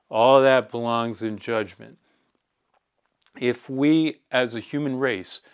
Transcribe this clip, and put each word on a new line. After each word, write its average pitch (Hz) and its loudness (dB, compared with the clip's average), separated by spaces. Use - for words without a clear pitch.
All 127 6
that 131 2
belongs 117 -4
in 107 -6
judgment. 110 -8
If 123 -4
we, 151 0
as 127 -2
a 113 -8
human 143 -6
race, 117 -6